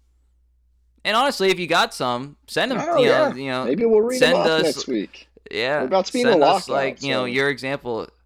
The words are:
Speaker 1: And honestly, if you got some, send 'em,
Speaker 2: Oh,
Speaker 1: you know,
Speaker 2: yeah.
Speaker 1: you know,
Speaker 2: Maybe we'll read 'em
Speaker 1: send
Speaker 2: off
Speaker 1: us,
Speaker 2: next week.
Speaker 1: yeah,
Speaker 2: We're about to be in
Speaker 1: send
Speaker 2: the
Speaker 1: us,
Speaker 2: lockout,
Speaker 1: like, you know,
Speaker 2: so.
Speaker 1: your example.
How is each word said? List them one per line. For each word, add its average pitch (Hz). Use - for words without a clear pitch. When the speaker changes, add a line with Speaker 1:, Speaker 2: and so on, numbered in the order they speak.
Speaker 1:
And 208
honestly, 233
if 175
you 180
got 165
some, 131
send 214
'em, 233
Speaker 2:
Oh, 330
Speaker 1:
you 247
know, -
Speaker 2:
yeah. 214
Speaker 1:
you 135
know, 127
Speaker 2:
Maybe 175
we'll 220
read 240
'em -
Speaker 1:
send 165
Speaker 2:
off 175
Speaker 1:
us, 160
Speaker 2:
next 139
week. 107
Speaker 1:
yeah, 131
Speaker 2:
We're 262
about 190
to -
be 254
in 240
Speaker 1:
send 190
Speaker 2:
the 139
Speaker 1:
us, 180
Speaker 2:
lockout, 135
Speaker 1:
like, 127
you 139
know, 127
Speaker 2:
so. -
Speaker 1:
your 135
example. 123